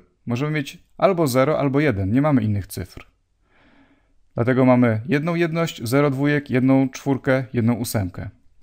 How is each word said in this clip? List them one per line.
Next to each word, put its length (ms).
możemy 260
mieć 320
albo 300
zero, 320
albo 200
jeden. 320
Nie 100
mamy 220
innych 240
cyfr. 400
Dlatego 300
mamy 400
jedną 300
jedność, 480
zero 260
dwójek, 400
jedną 400
czwórkę, 640
jedną 200
ósemkę. 560